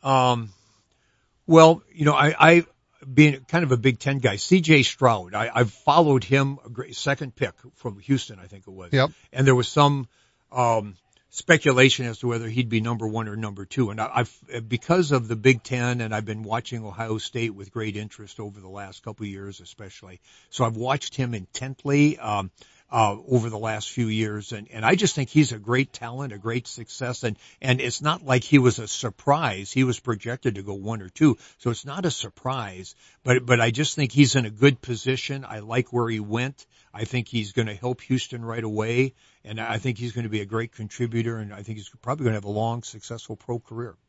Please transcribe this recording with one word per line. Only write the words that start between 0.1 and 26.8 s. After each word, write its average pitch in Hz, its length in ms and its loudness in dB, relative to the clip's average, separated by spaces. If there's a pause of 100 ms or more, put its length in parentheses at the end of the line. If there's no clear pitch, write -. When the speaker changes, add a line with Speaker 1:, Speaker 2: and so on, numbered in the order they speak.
Speaker 1:
well, 160 380 8 (100)
you 151 120 -2
know, 147 80 6
I, 143 260 4
I, 165 260 8 (480)
being 135 360 6
kind 170 160 2
of 127 80 2
a 123 40 2
Big 117 220 2
Ten 139 200 -2
guy, 107 180 2
C 185 240 4
J 156 220 6
Stroud, 104 520 2
I, 113 180 -2
I've 120 200 2
followed 147 500 4
him, 139 420 0
a - 40 -18
great 120 260 -12
second 139 400 -4
pick - 160 -4 (240)
from 101 240 -12
Houston, 120 400 -4
I 92 80 -20
think 95 180 -20
it 98 60 -20
was. 92 220 -10
Speaker 2:
Yep. 135 180 2 (220)
Speaker 1:
And 131 120 2
there 135 80 8
was 123 140 2
some, 143 400 2 (420)
um, 113 460 0 (340)
speculation 135 760 2
as 113 140 -10
to 123 80 -6
whether 117 200 -4
he'd 117 220 -2
be 113 100 0
number 113 260 -4
one 110 220 -4
or 104 80 -10
number 101 300 -10
two. 117 240 -2
And 110 100 -10
I, 110 140 -4
I've, 117 560 -6
because 160 420 0
of 123 160 0
the 117 80 -4
Big 117 260 2
Ten, 123 380 -4
and 110 160 -6
I've 110 100 -6
been 110 180 -10
watching 113 420 -8
Ohio 110 320 -6
State 117 360 -6
with 98 200 -18
great 107 240 -6
interest 104 420 -14
over 104 220 -14
the 92 80 -20
last 98 340 -16
couple 107 220 -12
of 101 40 -8
years, 98 300 -14
especially. 92 640 -20 (300)
So 127 120 -2
I've 113 140 -2
watched 127 380 -4
him 123 180 -4
intently, 139 840 0
um, 101 320 -6 (420)
uh, 110 240 2 (120)
over 117 220 2
the 110 80 -8
last 107 320 -6
few 123 160 -4
years. 107 460 -4
And, 107 200 -12
and 110 140 -6
I 139 80 4
just 190 220 0
think 135 140 -4
he's 147 220 4
a 113 60 -8
great 120 340 -2
talent, 123 400 -12
a 104 60 -16
great 113 300 -6
success. 120 560 -10